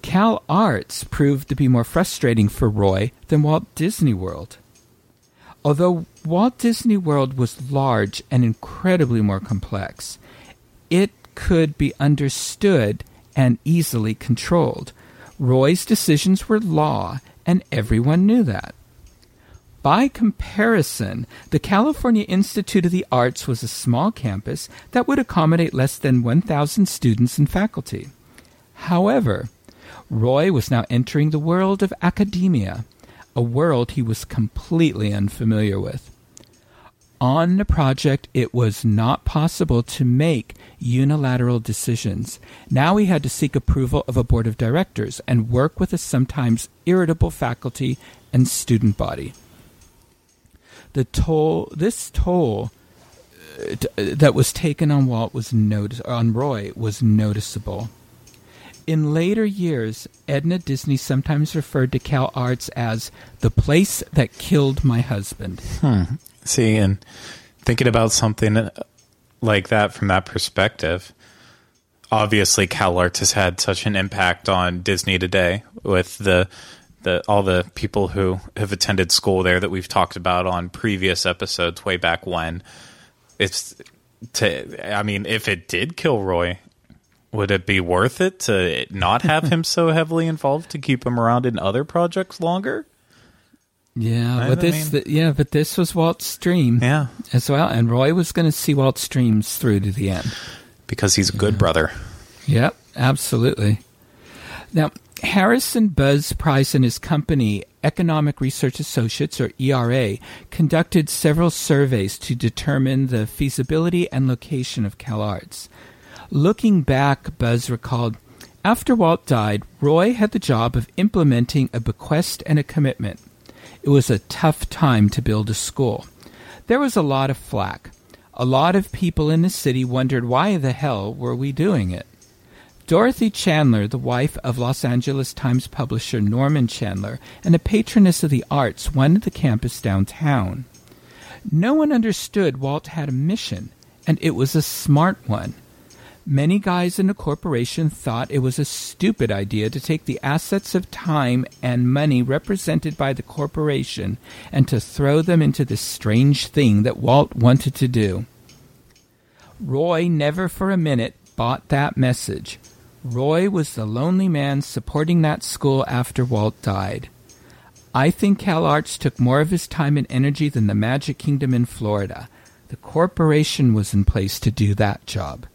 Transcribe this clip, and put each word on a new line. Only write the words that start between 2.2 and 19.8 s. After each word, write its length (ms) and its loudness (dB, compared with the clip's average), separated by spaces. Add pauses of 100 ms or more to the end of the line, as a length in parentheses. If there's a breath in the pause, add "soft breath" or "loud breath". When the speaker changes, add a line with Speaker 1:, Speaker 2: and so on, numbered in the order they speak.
Speaker 1:
for 200 0
Roy 440 2 (160)
than 140 2
Walt 340 0
Disney 380 0
World. 420 -8 (1080 loud breath)
Although 420 2 (180)
Walt 340 0
Disney 380 2
World 400 0
was 340 -4
large 600 0
and 140 4
incredibly 760 0
more 200 0
complex, 760 -8 (720 loud breath)
it 200 2 (240)
could 440 0
be 220 0
understood 1040 0 (320 soft breath)
and 280 4
easily 500 0
controlled. 760 -2 (460 loud breath)
Roy's 460 2
decisions 640 2
were 120 2
law, 600 -2 (260 soft breath)
and 240 2
everyone 560 2
knew 160 4
that. 320 -4 (1080 soft breath)